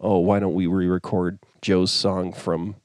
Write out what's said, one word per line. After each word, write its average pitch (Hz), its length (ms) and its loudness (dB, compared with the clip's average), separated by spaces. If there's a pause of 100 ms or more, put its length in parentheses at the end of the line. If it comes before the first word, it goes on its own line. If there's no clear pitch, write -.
Oh, 98 180 2
why 101 200 4
don't 95 160 -2
we 90 120 0
re-record 90 720 0 (220)
Joe's 92 300 2
song 92 420 -2
from 90 520 -6